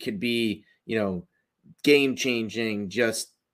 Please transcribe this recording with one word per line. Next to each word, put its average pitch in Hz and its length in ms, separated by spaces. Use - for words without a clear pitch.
could 107 160
be, 117 460
you 110 140
know, 95 300
game-changing," 113 1040
just 113 440